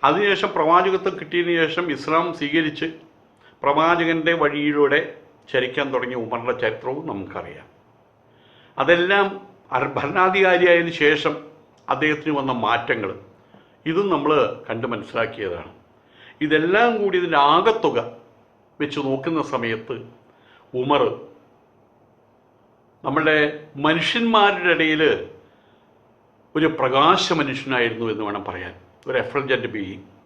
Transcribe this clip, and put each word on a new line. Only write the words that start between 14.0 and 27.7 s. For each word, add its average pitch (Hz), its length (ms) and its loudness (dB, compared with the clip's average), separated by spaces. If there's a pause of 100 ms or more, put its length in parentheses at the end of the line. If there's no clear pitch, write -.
നമ്മൾ 147 180 0 (380)
കണ്ട് 113 240 -6
മനസ്സിലാക്കിയതാണ്. 101 800 -6 (720)
ഇതെല്ലാം 175 460 2 (100)
കൂടി 190 200 0
ഇതിൻ്റെ 165 180 0 (160)
ആകത്തുക 180 440 2 (840)
വെച്ച് 147 280 -4
നോക്കുന്ന 135 320 -2 (120)
സമയത്ത് 117 440 -4 (840)
ഉമർ 139 220 2 (2000)
നമ്മളുടെ 156 300 2 (500)
മനുഷ്യന്മാരുടെ 202 880 2
ഇടയിൽ 156 260 2 (1500)
ഒരു 156 140 2 (100)
പ്രകാശ 139 600 4
മനുഷ്യനായിരുന്നു 123 720 -2